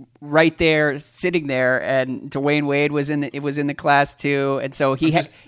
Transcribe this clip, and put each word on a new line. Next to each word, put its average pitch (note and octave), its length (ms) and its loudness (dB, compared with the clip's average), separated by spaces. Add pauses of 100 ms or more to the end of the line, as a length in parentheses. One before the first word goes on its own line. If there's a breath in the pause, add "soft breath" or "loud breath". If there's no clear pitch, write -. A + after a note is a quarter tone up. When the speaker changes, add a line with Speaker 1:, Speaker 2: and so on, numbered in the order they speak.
(200)
Speaker 1:
right D#3 380 2
there, D3+ 400 2
sitting E3+ 480 -4
there, B2+ 360 0
and C3 480 -2
Dwayne D3 360 0
Wade C#3+ 260 2
was C#3+ 180 -2
in D3 100 -2
the, C#3+ 140 -6
it C#3+ 60 -6
was C#3+ 180 -4
in C#3+ 80 0
the D3 80 -2
class C#3+ 400 2
too, C#3 480 0
and C3+ 120 -8
so C3+ 200 2
he D#3 140 0
Speaker 2:
I'm D3+ 40 2
Speaker 1:
ha-, E3 60 2
Speaker 2:
just D#3 120 -4 (180 loud breath)